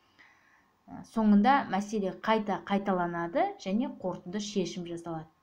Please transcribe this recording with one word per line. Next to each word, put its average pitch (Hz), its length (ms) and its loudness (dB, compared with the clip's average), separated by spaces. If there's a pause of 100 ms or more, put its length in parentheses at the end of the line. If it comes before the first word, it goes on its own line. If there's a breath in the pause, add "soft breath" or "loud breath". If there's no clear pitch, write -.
(1040 soft breath)
Соңында 214 500 6 (100)
мәселе 208 540 -2
қайта 208 420 0
қайталанады 180 840 0 (100)
және 226 380 -2
қорытынды 180 440 -8
шешім 180 460 -4
жасалады. 170 400 -8 (180)